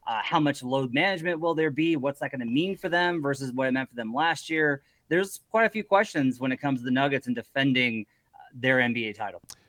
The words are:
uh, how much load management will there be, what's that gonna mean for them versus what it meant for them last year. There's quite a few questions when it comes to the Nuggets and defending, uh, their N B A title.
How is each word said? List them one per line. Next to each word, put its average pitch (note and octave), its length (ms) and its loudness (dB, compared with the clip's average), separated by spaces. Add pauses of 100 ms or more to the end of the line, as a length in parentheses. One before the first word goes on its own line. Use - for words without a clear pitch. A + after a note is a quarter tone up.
uh, A2 160 -2
how E3 180 2
much C#3+ 220 2
load C3 320 -2
management E3+ 460 0
will E3 160 0
there D#3 160 2
be, D#3+ 240 2
what's C#3 240 -2
that C#3+ 120 -6
gonna B2+ 140 -6
mean E3+ 320 0
for F#3+ 100 -6
them F3 320 0
versus C#3 320 -2
what C3 160 0
it B2+ 40 0
meant C3 180 -2
for A#2+ 60 -20
them A2+ 180 -6
last D#3 340 0
year. D3+ 360 0 (260)
There's F#3+ 300 -2 (100)
quite A3 160 4
a G#3+ 60 4
few G#3 120 -4
questions D3 560 2
when C3 120 -2
it B2+ 60 -4
comes C3+ 240 -2
to B2 40 -8
the B2+ 60 0
Nuggets C3+ 340 2
and B2 100 -2
defending, B2 720 0 (300)
uh, - 20 -20 (160)
their C3 260 2
N A#2+ 140 4
B A2+ 140 -4
A G#2 60 -6
title. G2+ 280 -8 (280)